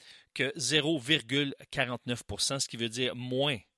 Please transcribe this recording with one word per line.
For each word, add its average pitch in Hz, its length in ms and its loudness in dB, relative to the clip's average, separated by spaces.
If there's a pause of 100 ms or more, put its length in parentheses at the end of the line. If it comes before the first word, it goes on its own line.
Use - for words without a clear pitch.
(360)
que 131 200 2
zéro 147 420 2
virgule 135 560 2 (160)
quarante-neuf 123 540 -2
pour - 180 -6
cent, 139 180 0
ce - 80 0
qui - 80 -10
veut 117 140 -2
dire 123 260 -2
moins 127 440 0 (180)